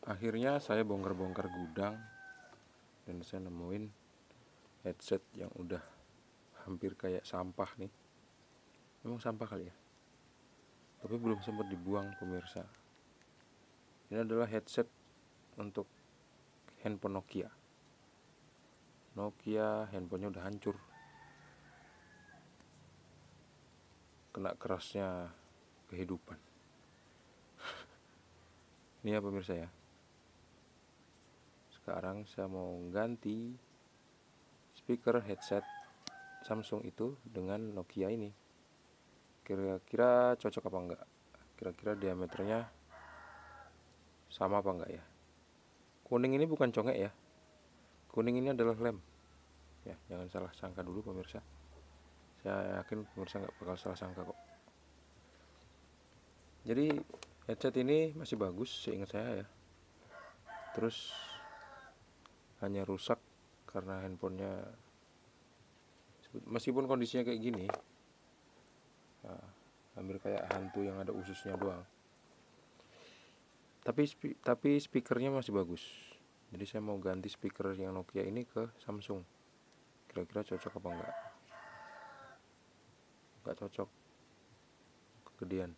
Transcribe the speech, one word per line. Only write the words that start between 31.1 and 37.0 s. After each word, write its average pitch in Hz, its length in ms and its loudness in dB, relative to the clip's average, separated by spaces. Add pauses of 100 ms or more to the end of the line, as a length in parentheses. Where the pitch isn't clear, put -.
Sekarang 92 520 -4
saya 98 240 -4
mau 92 260 -4 (140)
ganti 113 640 0 (1200)
speaker 120 480 4
headset 101 400 0 (840)
Samsung 107 400 -2
itu 127 400 -2